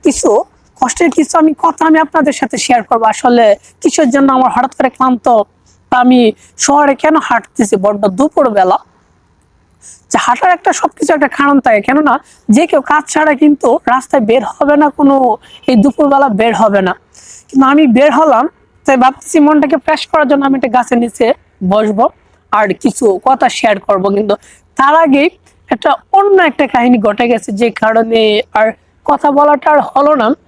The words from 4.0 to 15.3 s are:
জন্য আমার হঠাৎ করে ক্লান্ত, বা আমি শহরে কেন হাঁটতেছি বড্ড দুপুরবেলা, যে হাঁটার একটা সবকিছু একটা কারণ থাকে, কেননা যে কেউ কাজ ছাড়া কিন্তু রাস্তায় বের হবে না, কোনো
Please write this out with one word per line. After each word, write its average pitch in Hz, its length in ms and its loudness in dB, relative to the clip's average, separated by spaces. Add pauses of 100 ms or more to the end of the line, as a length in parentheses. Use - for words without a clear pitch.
জন্য 277 140 2 (100)
আমার 254 180 0
হঠাৎ 254 220 -2
করে 262 180 -2
ক্লান্ত, 254 300 -2 (640)
বা 254 160 0
আমি 254 160 4 (440)
শহরে 285 280 2 (100)
কেন 311 120 2 (120)
হাঁটতেছি 226 560 -4
বড্ড 208 180 -2 (180)
দুপুরবেলা, 214 580 0 (1300)
যে - 140 -2
হাঁটার 247 320 0
একটা 370 140 -2 (100)
সবকিছু 320 360 -4
একটা 277 200 -2
কারণ 285 280 2
থাকে, 220 220 2
কেননা 285 260 0 (420)
যে 302 140 4
কেউ 285 120 0 (100)
কাজ 302 120 0 (100)
ছাড়া 311 280 0
কিন্তু 294 280 0 (240)
রাস্তায় 262 360 -2
বের 233 140 2 (100)
হবে 294 280 -2
না, 302 60 2 (100)
কোনো 277 180 2 (560)